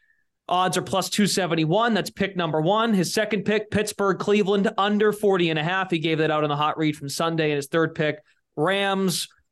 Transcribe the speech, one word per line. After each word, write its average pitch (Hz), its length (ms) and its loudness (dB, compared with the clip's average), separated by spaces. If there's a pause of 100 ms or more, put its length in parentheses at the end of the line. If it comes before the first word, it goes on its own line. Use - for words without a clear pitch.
(480)
Odds 180 300 0
are 180 40 0
plus 180 280 -2
two 202 180 2
seventy-one. 175 680 0
That's 180 160 -2
pick 196 260 -4
number 156 260 -2
one. 220 320 2
His 175 200 0
second 214 320 -2
pick, 214 260 -2
Pittsburgh, 202 480 -2
Cleveland, 202 580 2
under 208 360 2
forty 190 360 2
and 160 80 -2
a 151 60 -2
half. 185 260 -2
He 170 100 0
gave 160 200 0
that 156 100 2
out 151 140 0
on 147 60 0
the 147 60 -2
hot 151 220 0
read 151 180 0
from 143 140 -10
Sunday. 160 420 0
And 147 40 0
his 143 120 -4
third 160 280 0
pick, 151 240 -2 (380)
Rams, 190 720 0 (220)